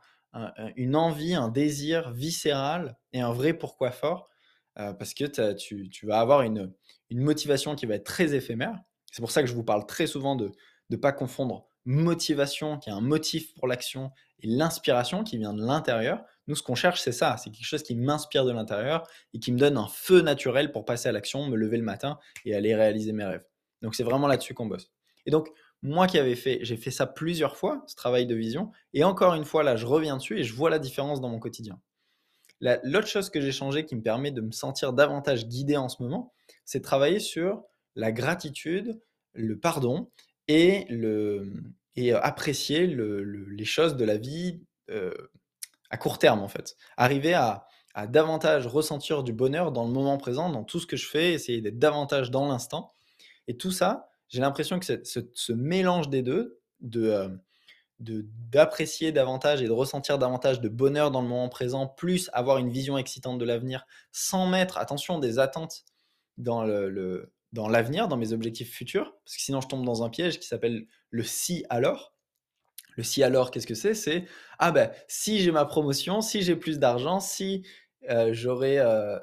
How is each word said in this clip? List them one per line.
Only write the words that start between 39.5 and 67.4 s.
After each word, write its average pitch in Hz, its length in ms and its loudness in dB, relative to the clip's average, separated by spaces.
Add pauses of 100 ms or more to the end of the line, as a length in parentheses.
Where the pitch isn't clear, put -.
pardon 147 520 -2 (380)
et, 175 400 6
le, 107 640 -2 (440)
et, 120 180 4
euh, - 60 4
apprécier 147 680 0
le, 107 360 -2
le, 101 280 -8
les 104 140 -8
choses 151 320 2
de 120 80 2
la 104 120 2
vie, 165 440 -6 (300)
euh, 92 220 -6 (800)
à - 60 -8
court - 220 -4
terme, 117 220 6
en 98 80 -6
fait. - 280 -12 (200)
Arriver 139 380 4
à, 117 320 0 (280)
à 104 120 -6
davantage 156 600 4
ressentir 147 560 -2
du 120 100 -4
bonheur 139 400 0
dans 120 120 -2
le 117 80 -2
moment 139 240 2
présent, 139 320 -2
dans 123 160 -4
tout - 160 -6
ce - 60 -10
que 147 100 -6
je - 100 -6
fais, 170 260 2
essayer 120 280 -2
d'être 107 180 -6
davantage 139 520 2
dans 135 160 2
l'instant. - 480 -4 (520)
Et - 100 -6
tout 185 140 -4
ça, 190 380 0 (200)
j'ai 127 120 -4
l'impression 143 380 0
que 180 80 -6
c'est, 120 200 -4
ce, - 140 -6 (140)
ce - 180 -4
mélange 170 560 2
des 135 140 0
deux, 165 380 -2 (200)
de, 117 240 -2
euh, 101 240 2 (720)
de, 110 260 -8 (240)
d'apprécier 156 640 4
davantage 135 500 2
et 117 40 0
de 110 60 2
ressentir 135 460 0
davantage 127 420 2
de 117 80 0
bonheur 139 420 4
dans 131 120 0
le 123 60 -2
moment 123 200 -2
présent, 131 380 -4
plus 180 460 -2
avoir 131 260 4
une 123 120 0
vision 135 280 -2
excitante 131 400 -6
de 120 60 -2
l'avenir, 123 420 -4 (240)
sans - 360 -2
mettre, 185 320 2
attention, 160 400 -4
des 123 200 0
attentes 160 460 -2 (520)
dans 117 280 -2
le, 101 260 0
le, 92 420 -6 (200)